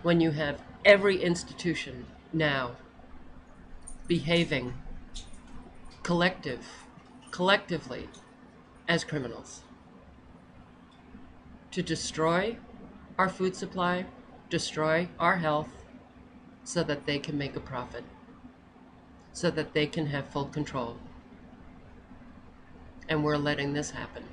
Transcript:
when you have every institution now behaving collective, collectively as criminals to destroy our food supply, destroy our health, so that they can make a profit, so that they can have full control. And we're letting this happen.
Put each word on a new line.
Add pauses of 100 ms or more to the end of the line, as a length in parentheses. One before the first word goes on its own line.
when
you
have (240)
every
institution (260)
now (1300)
behaving (1300)
collective, (680)
collectively (760)
as
criminals (2000)
to
destroy (640)
our
food
supply, (460)
destroy (100)
our
health, (960)
so
that
they
can
make
a
profit, (1300)
so
that
they
can
have
full
control. (2000)
And
we're
letting
this
happen.